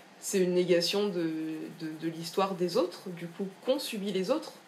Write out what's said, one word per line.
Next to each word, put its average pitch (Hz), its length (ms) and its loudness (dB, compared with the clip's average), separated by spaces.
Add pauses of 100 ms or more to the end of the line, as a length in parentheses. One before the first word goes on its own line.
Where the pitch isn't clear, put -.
(200)
C'est - 200 0
une 180 140 4
négation 180 560 4
de, 175 200 0 (500)
de, 160 100 -6 (120)
de 165 80 -2
l'histoire 185 460 0
des 175 200 0
autres, 254 340 0
du 170 180 -8
coup, 190 200 -6 (180)
qu'ont 269 140 4
subi 208 320 -4
les 185 200 0
autres, 302 220 -2 (140)